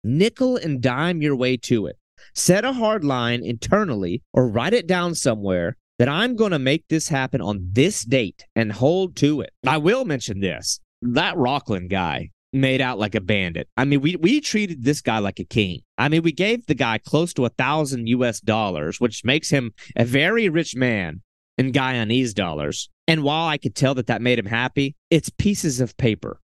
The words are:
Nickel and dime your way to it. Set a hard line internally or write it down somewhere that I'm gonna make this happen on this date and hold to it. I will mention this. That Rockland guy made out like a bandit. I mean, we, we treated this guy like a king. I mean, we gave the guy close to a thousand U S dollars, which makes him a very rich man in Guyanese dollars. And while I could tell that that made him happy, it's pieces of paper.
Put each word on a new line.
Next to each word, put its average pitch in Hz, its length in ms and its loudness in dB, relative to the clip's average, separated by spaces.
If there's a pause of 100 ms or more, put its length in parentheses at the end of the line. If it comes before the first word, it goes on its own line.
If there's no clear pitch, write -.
Nickel 220 520 2
and 139 240 -4
dime 151 400 0
your 147 120 2
way 127 220 0
to 113 300 0
it. - 100 -10 (380)
Set 196 300 2
a 262 100 -2
hard 214 300 0
line 120 380 0
internally 113 800 -2 (120)
or 127 120 4
write 120 280 0
it 180 120 0
down 175 280 0
somewhere 101 640 0 (200)
that 123 120 4
I'm 226 260 0
gonna 202 220 2
make 135 300 0
this 156 200 -2
happen 135 320 -2
on 92 320 -4
this 147 320 2
date 117 400 -2 (100)
and 110 160 2
hold 151 460 0
to 147 240 2
it. - 140 -10 (120)
I 151 120 2
will 226 260 2
mention 117 360 -4
this. 87 400 -4 (200)
That 156 380 0
Rockland 123 500 -2
guy 90 420 -2 (220)
made 131 300 2
out 127 160 -4
like 107 160 -4
a 107 60 0
bandit. 92 560 -2
I 127 80 0
mean, 139 180 2
we, 165 140 0
we 220 240 2
treated 180 440 -4
this 143 160 2
guy 110 180 -2
like 101 220 -4
a 90 40 -8
king. 95 360 0 (160)
I 131 120 0
mean, 165 140 2
we 165 100 2
gave 220 340 -2
the 151 80 2
guy 117 240 0
close 165 360 0
to 123 120 0
a 113 40 -2
thousand 135 580 0
U 123 160 2
S 117 160 -2
dollars, 95 600 -2
which 117 240 0
makes 139 240 2
him 123 240 0 (240)
a 117 80 4
very 175 460 2
rich 156 260 -2
man 101 460 0 (340)
in 131 160 2
Guyanese 123 640 0
dollars. 78 560 -4 (180)
And 160 140 2
while 156 260 0
I 151 80 0
could 135 180 -6
tell 135 200 0
that 127 140 -4
that 113 140 -2
made 123 160 2
him 98 80 -6
happy, 131 500 -2 (140)
it's 160 200 2
pieces 170 500 -2
of 120 160 -2
paper. 98 480 -2